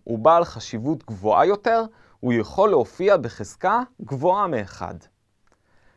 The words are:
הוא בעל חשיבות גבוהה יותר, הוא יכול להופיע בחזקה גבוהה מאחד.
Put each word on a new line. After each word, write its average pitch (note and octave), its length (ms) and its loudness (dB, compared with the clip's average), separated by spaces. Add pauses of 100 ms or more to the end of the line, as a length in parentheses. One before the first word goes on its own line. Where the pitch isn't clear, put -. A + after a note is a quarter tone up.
הוא A2+ 140 -4
בעל E3 260 6
חשיבות B2 600 -6
גבוהה G#2 400 2
יותר, A3+ 380 0 (360)
הוא B2 120 -2
יכול D3+ 380 0
להופיע F3 460 2
בחזקה F3+ 640 -4 (220)
גבוהה F3 440 -2
מאחד. G2 480 -6 (1040)